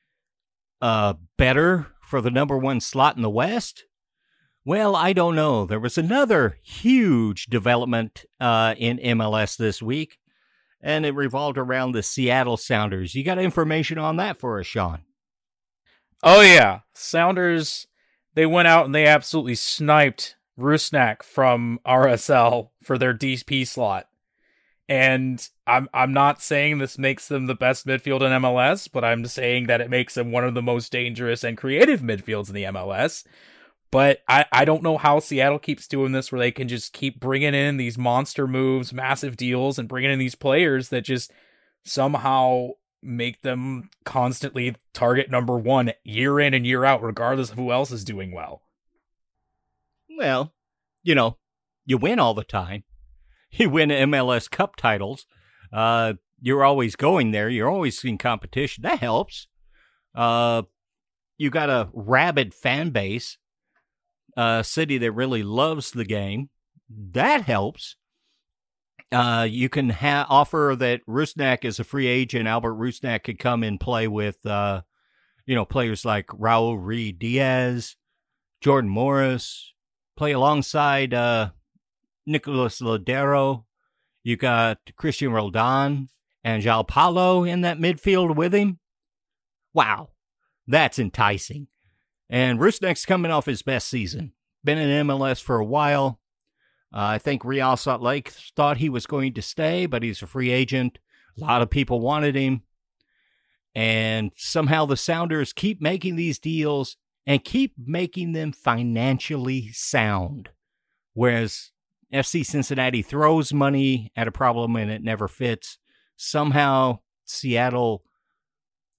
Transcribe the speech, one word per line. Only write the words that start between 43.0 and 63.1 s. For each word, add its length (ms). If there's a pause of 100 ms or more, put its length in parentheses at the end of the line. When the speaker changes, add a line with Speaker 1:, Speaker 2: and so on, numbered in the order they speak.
Speaker 2:
make 400
them 480 (140)
constantly 720 (180)
target 380
number 260
one 360 (100)
year 340
in 160
and 100
year 200
out, 180
regardless 480
of 60
who 160
else 180
is 140
doing 260
well. 320 (1500)
Speaker 1:
Well, 360 (500)
you 140
know, 220 (460)
you 140
win 220
all 140
the 100
time. 440
<laughs> 40 (600)
You 180
win 200
M 220
L 200
S 160
Cup 280
titles. 480 (480)
Uh, 420 (280)
you're 220
always 300
going 360
there. 180
You're 220
always 340
in 140
competition. 640
That 160
helps. 480 (680)
Uh, 480 (760)
you 100
got 220
a 240
rabid 580
fan 380
base, 480 (960)